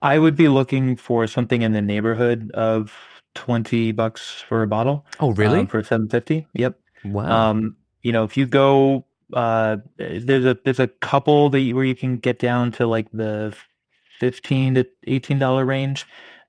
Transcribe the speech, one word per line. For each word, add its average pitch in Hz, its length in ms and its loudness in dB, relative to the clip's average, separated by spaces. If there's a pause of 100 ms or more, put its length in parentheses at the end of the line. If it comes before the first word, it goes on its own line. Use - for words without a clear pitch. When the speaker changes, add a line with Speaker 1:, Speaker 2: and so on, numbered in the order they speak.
Speaker 1:
I 143 160 2
would 156 160 4
be 156 120 4
looking 131 480 2
for 117 300 -2
something 117 380 -2
in 110 100 0
the 104 80 0
neighborhood 110 720 -2
of 110 400 -2 (400)
twenty 117 600 -2
bucks - 540 -6
for 113 160 0
a 110 40 -2
bottle, 120 380 -2 (140)
Speaker 2:
Oh, 143 140 0
really? 107 260 2
Speaker 1:
um, - 80 0
for 107 160 -4
seven 110 260 -2
fifty. 156 440 -2
Yep. 123 260 -2 (260)
Speaker 2:
Wow. 110 460 0
Speaker 1:
Um, 110 240 -2 (260)
you 120 100 -2
know, 113 120 2
if 107 120 -6
you 135 120 0
go, 135 580 4 (260)
uh, 113 460 0 (200)
there's 127 460 0
a, 127 220 2
there's 131 140 0
a 127 80 2
couple 147 640 2
that 139 80 2
you, 123 160 0
where 131 100 0
you 131 100 -2
can 127 220 -4
get 120 220 -4
down 120 340 0
to, 120 140 -2
like, 113 260 -2
the 107 420 -6 (640)
fifteen 131 540 0
to 127 120 2 (200)
eighteen 135 340 -2
dollar 131 260 0
range 135 400 -4 (440)